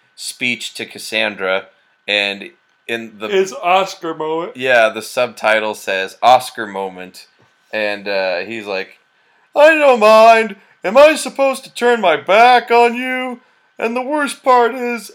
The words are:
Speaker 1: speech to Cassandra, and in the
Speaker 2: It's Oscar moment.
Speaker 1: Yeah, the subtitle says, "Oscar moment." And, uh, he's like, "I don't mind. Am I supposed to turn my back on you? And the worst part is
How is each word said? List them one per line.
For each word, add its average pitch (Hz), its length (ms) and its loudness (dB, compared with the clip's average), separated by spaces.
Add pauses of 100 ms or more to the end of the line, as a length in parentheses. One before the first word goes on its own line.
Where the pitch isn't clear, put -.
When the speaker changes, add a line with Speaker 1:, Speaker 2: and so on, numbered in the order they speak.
(160)
Speaker 1:
speech - 580 -8
to 113 120 -12
Cassandra, 98 800 -4 (420)
and 101 420 -4 (360)
in 113 320 -10
the 107 100 -10
Speaker 2:
It's 190 240 -2
Oscar 185 600 -4
moment. 160 420 -10
Speaker 1:
Yeah, 127 320 2
the 107 140 -8
subtitle 110 720 -4
says, 95 480 -8
"Oscar 120 440 2
moment." 92 600 -12 (460)
And, 104 360 -4
uh, 95 320 -2
he's 104 260 -10
like, 95 320 -8 (560)
"I 311 200 6
don't 277 260 2
mind. 220 560 6 (260)
Am 196 140 0
I 302 200 8
supposed 269 480 -4
to - 100 -20
turn 240 260 0
my 170 160 2
back 233 540 4
on 233 240 4
you? 254 460 -8 (380)
And 233 180 -4
the 254 60 -6
worst 285 400 -6
part 247 320 4
is 240 400 -8